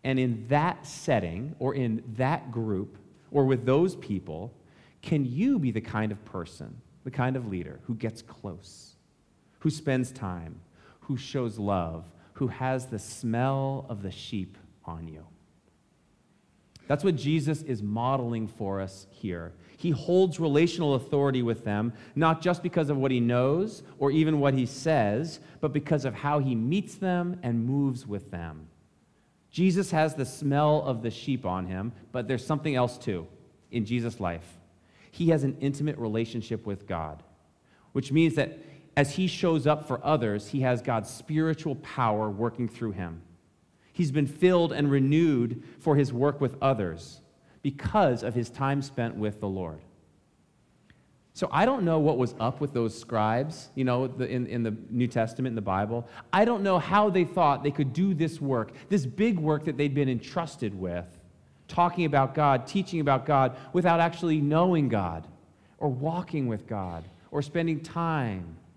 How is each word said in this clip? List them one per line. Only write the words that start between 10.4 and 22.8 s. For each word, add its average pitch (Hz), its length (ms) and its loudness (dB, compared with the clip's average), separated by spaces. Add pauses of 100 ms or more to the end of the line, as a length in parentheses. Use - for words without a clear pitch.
who 139 160 -4
shows 113 420 -6
love, 90 460 -2 (280)
who 131 160 -2
has 131 380 -4
the 113 120 -8
smell 135 880 -2
of 104 140 -8
the 95 80 -6
sheep - 480 -8 (260)
on 82 220 -12
you? 78 180 -16 (1600)
That's 151 180 0
what 190 100 4
Jesus 147 480 0
is 117 200 -4
modeling 117 680 0
for 98 320 -4
us 95 300 -8
here. 85 420 -8 (240)
He 170 140 -2
holds 175 500 2
relational 156 540 4
authority 135 460 2
with 117 240 0
them, 107 280 0 (220)
not 160 280 4
just 175 200 2
because 165 280 0